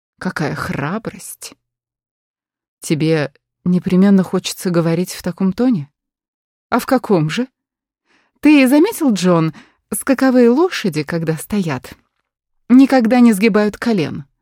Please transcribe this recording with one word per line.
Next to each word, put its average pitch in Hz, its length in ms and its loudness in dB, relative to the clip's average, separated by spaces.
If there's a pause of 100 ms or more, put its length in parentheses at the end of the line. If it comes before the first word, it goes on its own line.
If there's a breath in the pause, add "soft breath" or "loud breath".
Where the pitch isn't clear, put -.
(180)
Какая 151 380 -6
храбрость!» - 960 -10 (1300)
«Тебе 156 520 -2 (300)
непременно 185 640 2
хочется - 460 -6
говорить 165 420 -2
в - 100 -16
таком 185 300 -4
тоне? 226 360 -2 (800)
А 233 100 -2
в - 80 -6
каком 190 420 0
же? 226 200 -6 (920)
Ты 294 260 6
заметил, 302 460 2
Джон, 170 400 0 (400 soft breath)
скаковые 254 560 2
лошади, 240 540 -2
когда 160 340 -4
стоят, 165 560 -6 (760)
никогда 254 500 4
не 233 140 6
сгибают 208 420 0
колен? 170 480 -4 (180)